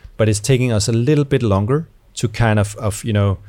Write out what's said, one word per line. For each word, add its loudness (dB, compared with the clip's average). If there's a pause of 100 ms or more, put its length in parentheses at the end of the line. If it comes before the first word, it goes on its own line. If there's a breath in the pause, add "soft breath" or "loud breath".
(180 soft breath)
but 2
it's 0
taking 0
us 0
a 0
little 2
bit 0
longer 0 (280)
to -4
kind 0
of, -2
of, -6
you -4
know, 2 (120 soft breath)